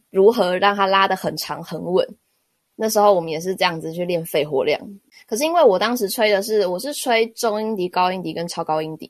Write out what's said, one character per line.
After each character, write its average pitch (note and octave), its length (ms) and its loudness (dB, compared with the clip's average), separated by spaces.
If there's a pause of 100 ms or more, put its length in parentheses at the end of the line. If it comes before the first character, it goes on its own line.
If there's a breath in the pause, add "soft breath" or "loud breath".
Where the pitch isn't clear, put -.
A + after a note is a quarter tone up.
(100)
如 G3 200 6
何 F#3 280 2
让 G3+ 180 2
它 G3+ 80 2
拉 G3 220 4
得 G3 100 0
很 F3 200 -4
长 D#3 260 -8
很 E3 180 -10
稳。 E3+ 260 0 (680)
那 A3 140 -2
时 G#3+ 100 -2
候 G#3 160 6
我 F3 60 2
们 E3 100 -4
也 D#3 80 -4
是 F#3 160 -4
这 F3+ 100 -2
样 E3 160 -2
子 D#3+ 120 -8
去 F3 120 -6
练 F3 220 -2
肺 D3+ 180 0
活 C#3+ 200 0
量。 C#3+ 160 0 (480 soft breath)
可 A3+ 80 -6
是 B3+ 80 -2
因 D#4+ 80 0
为 E4+ 100 4
我 G3+ 160 6
当 A3 180 -2
时 G#3+ 120 -2
吹 G#3+ 200 0
的 G3 140 2
是， G#3+ 240 0
我 F3+ 120 -4
是 C#4+ 140 -8
吹 A3+ 360 0
中 G#3+ 340 -2
音 A3 140 -4
笛、 F3+ 120 -2
高 F3+ 220 0
音 F#3 120 -6
笛 D#3+ 120 -8
跟 E3+ 140 -6
超 E3+ 160 -8
高 D#3 180 -2
音 D#3 160 -8
笛， - 100 -16